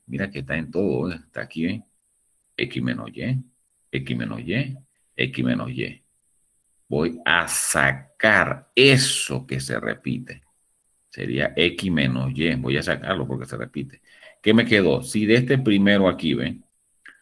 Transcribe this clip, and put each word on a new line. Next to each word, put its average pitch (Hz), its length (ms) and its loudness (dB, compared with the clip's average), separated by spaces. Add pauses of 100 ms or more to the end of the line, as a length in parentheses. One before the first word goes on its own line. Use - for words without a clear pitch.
Mira 71 240 -6
que 71 80 -12
está 69 180 -6
en 80 140 -6
todo, 82 420 -2
¿eh? 80 140 -12
Está - 160 -10
aquí, 82 240 -4
¿eh? 104 180 -4 (720)
X - 260 -4
menos 57 280 -6
Y, 127 340 -6 (480)
X 135 240 -6
menos 58 240 -8
Y, 101 380 -4 (360)
X 65 300 -2
menos 62 260 -2
Y. 57 320 -8 (840)
Voy 113 360 -2
a 82 220 2
sacar - 1300 0
eso 127 720 4
que 67 140 -6
se 62 180 -4
repite. 55 640 -6 (680)
Sería 60 440 -2
X 87 360 2
menos 65 440 0
Y. 78 200 0
Voy 64 220 -2
a 73 60 -2
sacarlo 78 440 -4
porque 65 200 -8
se 64 100 -12
repite. 67 440 -10 (420)
¿Qué 110 120 6
me 113 100 6
quedó? 92 380 4
Si 107 240 -2
de 110 80 6
este 135 240 4
primero 101 500 4
aquí, 82 260 0
¿ven? 78 300 -4 (560)